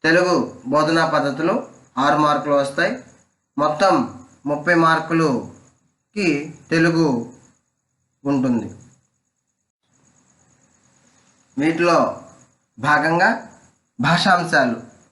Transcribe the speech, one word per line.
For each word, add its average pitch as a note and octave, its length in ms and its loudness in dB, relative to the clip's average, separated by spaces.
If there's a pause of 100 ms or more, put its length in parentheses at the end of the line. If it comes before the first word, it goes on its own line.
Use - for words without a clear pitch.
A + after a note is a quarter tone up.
తెలుగు F3+ 300 2 (380)
బోధనా D#3 320 2 (100)
పద్ధతులు C#3+ 400 -2 (500)
ఆరు D3 220 2
మార్కులు D3 300 0
వస్తాయి. E3 380 -2 (640)
మొత్తం D#3 360 2 (560)
ముప్పై D3 340 0
మార్కులుకి D#3+ 1400 -2 (440)
తెలుగు E3 360 2 (1160)
ఉంటుంది. B2+ 440 -2 (3000)
వీటిలో E3 400 2 (800)
భాగంగా D#3 540 2 (680)
భాషాంశాలు. E3 800 2 (340)